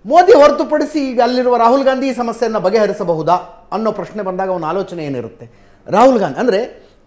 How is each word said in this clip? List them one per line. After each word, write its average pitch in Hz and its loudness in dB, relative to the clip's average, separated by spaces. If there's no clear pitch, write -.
ಮೋದಿ 359 6
ಹೊರತುಪಡಿಸಿ 294 2
ಈಗ 240 -2
ಅಲ್ಲಿರುವ 247 0
ರಾಹುಲ್ 247 2
ಗಾಂಧಿ 262 0
ಈ 262 -2
ಸಮಸ್ಯೆಯನ್ನ 226 -4
ಬಗೆಹರಿಸಬಹುದಾ 185 0
ಅನ್ನೋ 214 -4
ಪ್ರಶ್ನೆ 202 -10
ಬಂದಾಗ 190 -6
ಅವನ 180 -4
ಆಲೋಚನೆ 175 -6
ಏನಿರುತ್ತೆ? 120 -10
ರಾಹುಲ್ 240 4
ಗಾಂಧಿ 156 -4
ಅಂದ್ರೆ 233 0